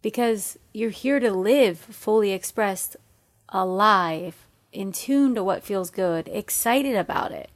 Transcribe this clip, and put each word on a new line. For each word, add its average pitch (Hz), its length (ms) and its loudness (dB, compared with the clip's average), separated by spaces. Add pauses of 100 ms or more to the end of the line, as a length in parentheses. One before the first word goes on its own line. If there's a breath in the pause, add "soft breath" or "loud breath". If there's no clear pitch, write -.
Because 226 560 -2 (140)
you're 220 180 -4
here 277 280 0
to 233 120 2
live 196 480 4
fully 214 540 0
expressed, 196 640 -4 (520)
alive, 185 960 2 (260)
in 196 200 -8
tune 269 420 2
to 214 100 -2
what - 200 -2
feels 190 260 -4
good, 170 380 -2
excited 247 680 0
about - 360 -2
it. - 240 -12